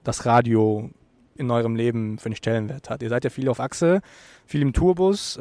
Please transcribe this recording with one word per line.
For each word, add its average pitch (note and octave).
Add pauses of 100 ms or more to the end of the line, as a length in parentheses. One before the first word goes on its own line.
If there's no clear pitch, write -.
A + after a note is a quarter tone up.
das -
Radio A2+ (440)
in B2+
eurem A#2
Leben A2+
für -
einen A2
Stellenwert A2+
hat. A2+
Ihr A2+
seid A#2+
ja C3
viel C3
auf B2
Achse, E3+ (440)
viel D3
im C#3
Tourbus. F#3